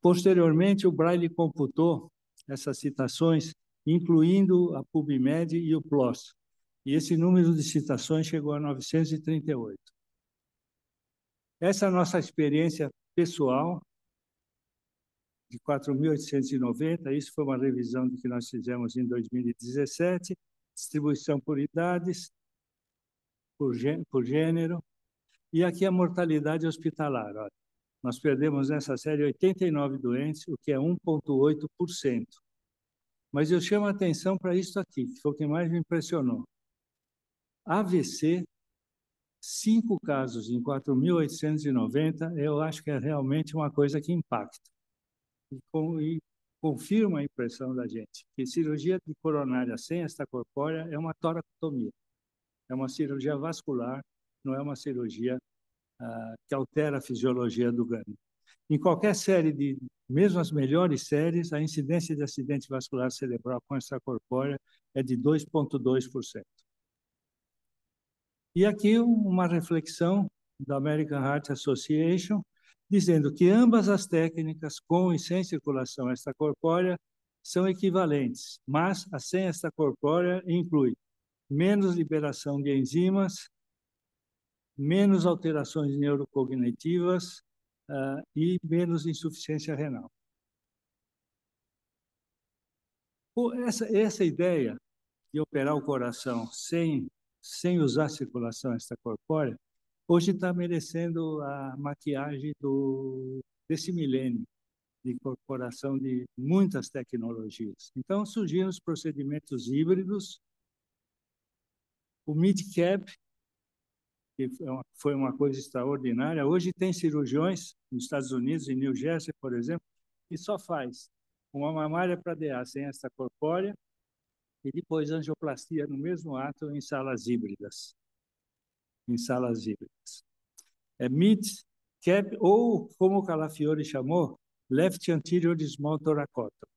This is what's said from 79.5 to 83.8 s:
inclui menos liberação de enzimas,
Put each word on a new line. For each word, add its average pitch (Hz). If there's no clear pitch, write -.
inclui 170
menos 185
liberação 147
de 139
enzimas, 180